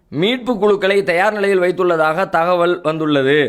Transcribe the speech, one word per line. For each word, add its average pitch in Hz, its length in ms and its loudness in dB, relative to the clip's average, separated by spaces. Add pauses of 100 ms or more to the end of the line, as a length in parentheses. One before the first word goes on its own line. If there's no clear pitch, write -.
மீட்பு 233 500 -2
குழுக்களை 202 440 2
தயார் 190 340 0
நிலையில் 196 280 0
வைத்துள்ளதாக 175 640 0
தகவல் 175 540 0
வந்துள்ளது. 151 560 0 (100)